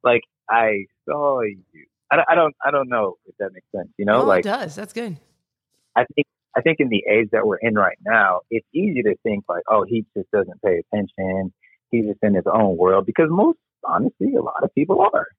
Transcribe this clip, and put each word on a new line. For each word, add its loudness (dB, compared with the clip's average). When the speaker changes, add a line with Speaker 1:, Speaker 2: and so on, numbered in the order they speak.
Speaker 1:
Like, 2
"I 0
saw -2
you." -6
I, 4
I 4
don't, 2
I 0
don't -2
know -2
if -20
that -6
makes -20
sense, -8
you -6
know? 4
Speaker 2:
No, 4
it 2
Speaker 1:
Like, 4
Speaker 2:
does. -4
That's -14
good. -8
Speaker 1:
I 2
think, -2
I 0
think 0
in 0
the 0
age 2
that 0
we're 0
in -2
right 2
now, 2
it's -4
easy -2
to 0
think -4
like, -6
"Oh, 2
he -2
just -8
doesn't -2
pay 0
attention. -4
He's 0
just -6
in 2
his 0
own 2
world," 4
because 2
most, 2
honestly, -2
a 0
lot -6
of -4
people 2
are. 2